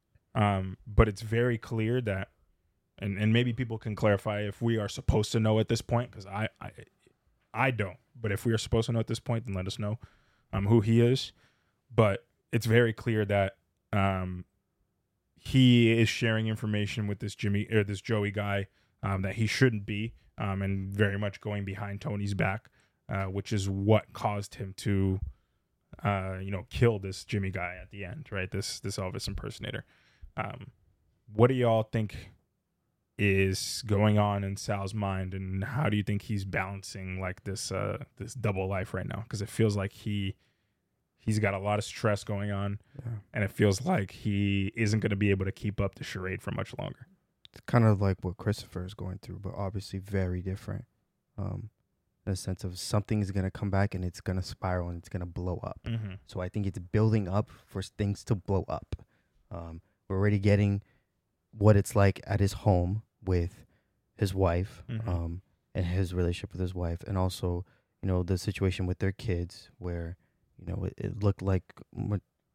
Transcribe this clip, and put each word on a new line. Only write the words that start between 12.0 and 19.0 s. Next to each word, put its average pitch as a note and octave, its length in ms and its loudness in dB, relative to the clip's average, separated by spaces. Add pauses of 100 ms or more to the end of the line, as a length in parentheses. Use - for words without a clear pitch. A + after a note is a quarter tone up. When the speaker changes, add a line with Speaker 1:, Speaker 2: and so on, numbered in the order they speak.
Speaker 1:
it's A#2 140 0
very A#2 260 6
clear G#2+ 320 0
that, G2+ 320 2 (360)
um, F#2 520 0 (960)
he A#2+ 540 8
is A2+ 160 6
sharing A2+ 380 0
information G#2+ 600 -2
with G2+ 120 -4
this G#2 160 -8
Jimmy, G2+ 380 0
or A2 120 4
this G2+ 160 -6
Joey G#2 300 -2
guy, G2+ 380 -2 (340)